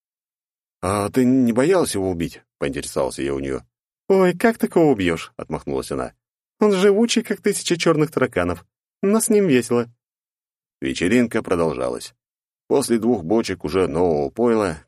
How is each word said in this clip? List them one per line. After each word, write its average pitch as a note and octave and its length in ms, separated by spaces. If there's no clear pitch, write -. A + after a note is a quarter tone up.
"А G2+ 280
ты C3 140
не B2 280
боялась D3 420
его F#2+ 160
убить?" — E2+ 320
поинтересовался C#2 640
я C#2 120
у C2+ 40
нее. C2+ 240
"Ой, F#3 260
как A3+ 220
такого E3 320
убьешь?" — F#2 460
отмахнулась C#2+ 560
она. C2 220
"Он G#3+ 140
живучий, G3+ 500
как - 180
тысяча G3 360
черных D#3 340
тараканов. F2+ 560
Но G#3 180
с - 80
ним G#3 180
весело". A#2+ 420
Вечеринка G#2+ 640
продолжалась. C2 680
После B2 320
двух A2 240
бочек F#2+ 420
уже F2 220
нового D2+ 440
пойла, A2 580